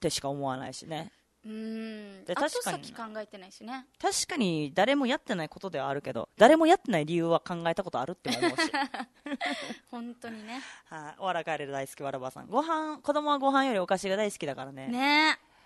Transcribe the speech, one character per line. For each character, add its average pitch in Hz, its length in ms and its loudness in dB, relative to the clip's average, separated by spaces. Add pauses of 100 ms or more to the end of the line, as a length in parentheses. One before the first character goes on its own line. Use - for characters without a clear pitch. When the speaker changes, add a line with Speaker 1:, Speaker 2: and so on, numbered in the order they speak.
Speaker 1:
て 170 80 0
し - 100 0
か 139 120 -4
思 139 180 -2
わ 131 80 -2
な 131 100 -8
い 131 60 -10
し - 120 -14
ね。 165 280 -10 (320)
Speaker 2:
う 214 60 -16
ん。 220 760 -10
Speaker 1:
で、 180 100 -4
確 320 280 -2
か - 100 -2
に。 339 60 -4
Speaker 2:
後 - 80 -16
先 - 80 -16
考 220 260 -10
え 208 60 -10
て 208 100 -18
な 185 120 -18
い - 40 -20
し - 120 -20
ね。 254 220 -10 (140)
Speaker 1:
確 - 260 0
か 359 120 -4
に 160 340 2
誰 233 240 6
も 285 100 2
や 262 100 2
っ - 40 -6
て - 140 -4
な 156 100 -2
い 151 60 -8
こ - 100 -18
と 196 80 -6
で 160 100 -4
は 135 120 -2
あ - 20 0
る 143 80 -2
け 131 140 -6
ど、 - 240 -6
誰 262 180 12
も 320 100 6
や 349 100 8
っ - 40 2
て - 100 -4
な 165 100 4
い 147 40 2
理 165 120 0
由 165 100 2
は 165 140 4
考 170 280 -6
え 165 60 2
た 190 100 -4
こ 170 60 -12
と 120 100 -2
あ 135 60 -2
る 170 60 -6
っ - 20 -14
て - 160 -6
思 240 80 -2
う 320 120 2
し。 320 60 -4
Speaker 2:
<laughs> 320 160 0 (1160)
本 240 240 -10
当 233 160 -14
に 214 160 -14
ね。 254 160 -10 (260)
Speaker 1:
は 156 220 -12
い。 - 80 -14
お - 80 -6
笑 170 160 2
い - 20 -18
カ 156 140 -2
レ 147 80 -6
ー 139 40 -6
大 135 160 -4
好 - 80 -14
き - 80 -14
わ 139 80 -4
ら 139 80 -4
ば 127 120 -6
さ 139 100 -12
ん。 123 60 -16
ご 254 160 2
飯、 311 400 -2
子 294 100 0
供 294 180 0
は 285 80 2
ご 269 140 2
飯 269 140 4
よ 240 80 0
り 196 40 2
お 180 80 0
菓 190 120 2
子 196 100 -4
が 190 80 0
大 208 160 0
好 - 60 -12
き 160 80 -6
だ 135 100 -4
か 131 80 -8
ら 135 80 -12
ね。 135 160 -10
Speaker 2:
ね。 285 500 4 (280)